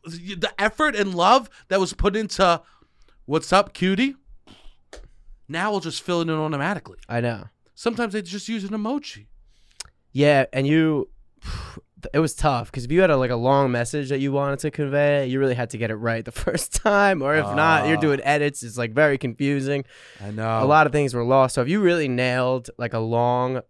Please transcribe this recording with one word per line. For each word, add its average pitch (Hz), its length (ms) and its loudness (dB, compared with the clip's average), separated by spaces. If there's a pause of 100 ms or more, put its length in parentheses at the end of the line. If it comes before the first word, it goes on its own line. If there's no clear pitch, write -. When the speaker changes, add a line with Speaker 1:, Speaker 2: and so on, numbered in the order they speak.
Speaker 1:
know. 165 60 -14 (240)
Speaker 2:
the 185 260 -4
effort 226 340 0
and 196 200 -2
love 208 340 4 (200)
that 190 100 0
was 185 140 -2
put 202 220 0
into, 185 460 2 (640)
"What's 156 260 -2
up, 196 220 2
cutie?" 196 420 0 (1300)
Now 180 220 -4
we'll 202 80 0
just 160 220 -8
fill 175 200 -2
it - 80 0
in 160 60 0
automatically. 156 600 -4 (100)
Speaker 1:
I 117 140 -2
know. 113 240 -4 (280)
Speaker 2:
Sometimes 226 400 -4
they 214 80 -4
just 180 280 -12
use 220 140 -6
an 196 80 -10
emoji. 220 560 -8 (840)
Speaker 1:
Yeah, 139 400 4
and 135 160 -2
you, 156 420 2 (320)
<sighs> - 720 -14
it 143 60 4
was 147 160 0
tough, 123 360 0
'cause 123 120 -10
if 120 80 -6
you 175 100 4
had 185 80 6
a, 143 80 4
like, 127 140 0
a 123 40 0
long 131 360 2
message 127 380 -4
that 135 100 -2
you 139 120 -2
wanted 139 280 -2
to 151 120 -4
convey, 143 560 0
you 131 120 -2
really 131 160 2
had 120 160 -4
to 113 60 -10
get 113 120 -2
it 110 60 -4
right 113 300 -4
the 117 60 -12
<laughs> - 140 -8
first - 300 -4
time, 202 460 2
or 143 140 0
if 156 100 2
not, 156 420 2
you're 160 100 4
Speaker 2:
Ah. 151 40 0
Speaker 1:
doing 147 220 2
edits. 147 400 0
It's, 113 140 -12
like, 117 140 -4
very 143 260 4
confusing. 139 680 -4 (380)
Speaker 2:
I 101 80 -10
know. 110 320 -2
Speaker 1:
A - 20 2
lot 151 200 6
of 147 80 0
things 143 200 0
were 120 100 -2
lost. 131 320 4
So 131 60 0
if 123 80 -2
you 196 120 2
really 175 260 2
nailed, 127 680 0
like, 120 160 -6
a 117 60 -2
long 123 720 0